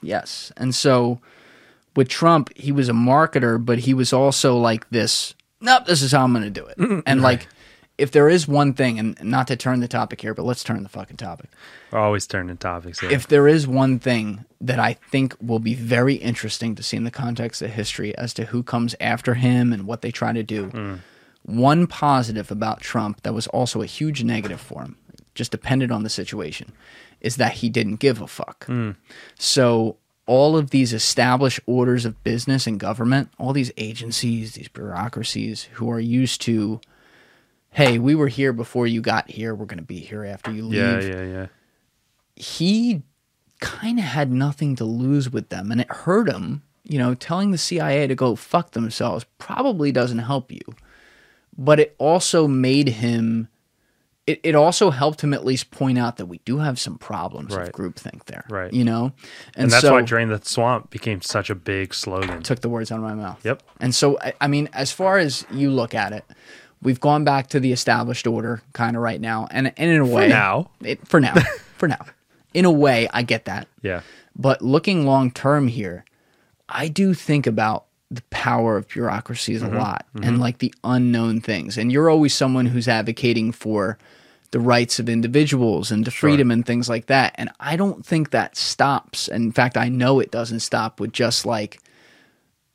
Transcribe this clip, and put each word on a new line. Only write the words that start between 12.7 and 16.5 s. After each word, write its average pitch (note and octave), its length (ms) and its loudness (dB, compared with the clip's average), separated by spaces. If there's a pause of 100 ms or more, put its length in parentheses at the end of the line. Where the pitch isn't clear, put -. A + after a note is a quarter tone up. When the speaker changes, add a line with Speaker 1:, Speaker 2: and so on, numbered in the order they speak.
Speaker 2:
here. F#2 100 -4
Speaker 1:
If C3 160 0
there C#3+ 220 6
is D#3 180 4
one C3 320 2
thing A2+ 460 -2 (160)
that B2+ 180 -2
I A#2 140 2 (180)
think C3+ 300 0
will A#2 180 0
be A2+ 160 -2
very B2 400 2
interesting A2+ 640 -6